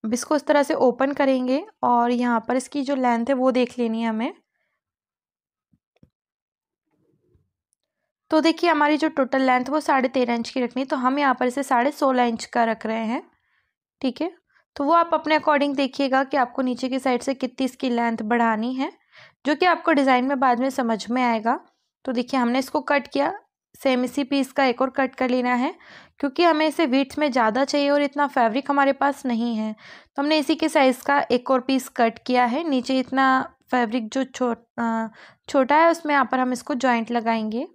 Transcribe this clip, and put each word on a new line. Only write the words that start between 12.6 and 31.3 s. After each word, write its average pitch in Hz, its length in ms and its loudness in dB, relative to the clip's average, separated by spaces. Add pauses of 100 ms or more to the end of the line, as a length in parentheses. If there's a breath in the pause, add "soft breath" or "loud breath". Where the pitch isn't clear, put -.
रख 226 220 -4
रहे 226 200 -4
हैं। 254 160 -4 (800)
ठीक 262 180 -4
है, 330 120 -4 (440)
तो 285 80 -4
वो 294 80 2
आप 339 220 4
अपने 311 240 0
according 285 380 2
देखिएगा 269 480 0
कि 269 120 -4
आपको 254 260 -2
नीचे 254 260 -4
की 262 120 -2
साइड 247 220 0
से 269 120 -2
कितनी 254 300 -6
इसकी 254 260 -4
लेंथ 233 340 -2
बढ़ानी 226 500 0
है, 269 180 -4 (520 soft breath)
जो 294 120 2
कि 359 100 2
आपको 339 260 2
डिज़ाइन 269 320 4
में 269 160 -2
बाद 247 200 2
में 262 100 0
समझ 226 400 -4
में 254 140 0
आएगा। 233 360 0 (440)
तो 262 80 -4
देखिए 247 280 -2
हमने 240 180 0
इसको 277 240 -2
कट 285 260 -2
किया, 285 240 -2 (420)
सेम 254 300 0
इसी 254 200 -4
पीस 269 280 -2
का 277 120 0
एक 247 180 0
और 262 80 -2
कट 262 240 -2
कर 254 160 -2
लेना 247 240 0
है 269 200 -2 (460 loud breath)
क्योंकि 285 240 0
हमें 311 220 4
इसे 311 200 0
विड्थ 269 320 0
में 294 140 0
ज़्यादा 233 320 2
चाहिए 285 260 0
और 285 120 2
इतना 285 260 -2
फैब्रिक 247 420 0
हमारे 277 240 2
पास 277 320 -2
नहीं 233 300 -2
है, 214 160 -4
तो - 500 -12
हमने 311 160 2
इसी 302 180 0
के 320 120 -2
साइज़ 262 360 2
का 285 140 2 (120)